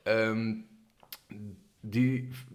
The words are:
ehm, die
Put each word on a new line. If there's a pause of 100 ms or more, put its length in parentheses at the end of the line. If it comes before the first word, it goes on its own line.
ehm, (1300)
die (260)